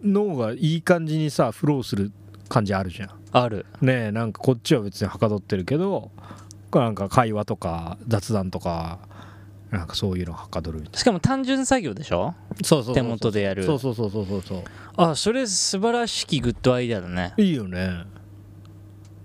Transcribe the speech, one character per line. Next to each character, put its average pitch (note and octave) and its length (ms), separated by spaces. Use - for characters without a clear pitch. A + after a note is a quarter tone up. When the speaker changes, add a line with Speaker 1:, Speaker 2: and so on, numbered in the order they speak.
Speaker 1:
脳 G3+ 320
が A2+ 180
い D#3 240
い D#3 40
感 E3+ 240
じ D#3 140
に D3+ 100
さ、 C3 220
フ - 160
ロ C#3+ 140
ー - 20
す - 120
る G2+ 160
感 A2 160
じ G2 80
あ F#2+ 80
る F#2 80
じ F2 140
ゃ - 20
ん。 - 40
Speaker 2:
あ B2 140
る。 G#2 180
Speaker 1:
ね B2+ 260
え、 G#2 40
な A2+ 140
ん G#2+ 80
か、 - 80
こ C3 120
っ A#2 80
ち - 140
は A#2 60
別 G2+ 200
に G2+ 60
は F#2 100
か A2+ 120
ど G#2 80
っ F#2 40
て - 140
る F#2+ 80
け C3+ 140
ど、 E3+ 340
な B2 160
ん G#2+ 60
か、 G2 120
会 A#2 260
話 G#2 120
と A2 100
か、 E2+ 420
雑 A2 260
談 F#2+ 160
と F2+ 100
か、 E2+ 380
な F#2 160
ん - 20
か、 - 80
そ G2+ 160
う F#2 60
い F2 60
う - 20
の E2 80
は - 140
か F#2 140
ど D#2+ 100
る D#2 80
み D2+ 60
た - 40
い - 40
な。 - 60
Speaker 2:
し - 40
か B3 80
も、 F3+ 80
単 C4+ 240
純 C4+ 220
作 C4 160
業 B2+ 120
で D3 100
し - 80
ょ？ G2 220
Speaker 1:
そ D#3 160
う A#2 40
そ - 20
う - 0
そ B2 60
う - 20
そ - 0
う。 - 20
Speaker 2:
手 C3+ 80
元 A#2 280
で G#2 120
や G2 100
る。 F#2+ 120
Speaker 1:
そ D3 100
う C3 40
そ C3 120
う A2 40
そ A2 120
う F#2+ 40
そ G#2+ 100
う G2 40
そ G2 120
う F#2+ 40
そ G2 140
う。 F2+ 80
Speaker 2:
あ、 E3 180
そ - 160
れ C4 160
素 F#3+ 320
晴 A#3 180
ら A#3+ 100
し - 180
き D3 160
グ B2 80
ッ A2+ 120
ド B2+ 120
ア B2 80
イ B2 80
デ A2+ 80
ア F#2 40
だ F2 60
ね。 F2 300
Speaker 1:
い G#3+ 60
い F3 120
よ G#2+ 140
ね。 F2+ 340